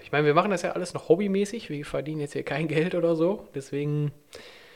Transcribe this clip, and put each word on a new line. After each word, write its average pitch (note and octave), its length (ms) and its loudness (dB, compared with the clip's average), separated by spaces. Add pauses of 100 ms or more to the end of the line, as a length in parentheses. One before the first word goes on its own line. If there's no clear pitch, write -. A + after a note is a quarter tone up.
Ich - 100 -10
meine, D3 140 4
wir D3 80 6
machen F#3 160 4
das F3+ 120 0
ja F3+ 100 -2
alles F3 200 -6
noch - 160 -10
hobbymäßig. G3+ 640 2
Wir D3 160 -6
verdienen D3+ 340 -4
jetzt C#3+ 140 -6
hier C#3 80 -4
kein D3+ 260 -2
Geld D#3 260 0
oder E3+ 220 2
so. F3 380 0
Deswegen, D3 580 -2 (640)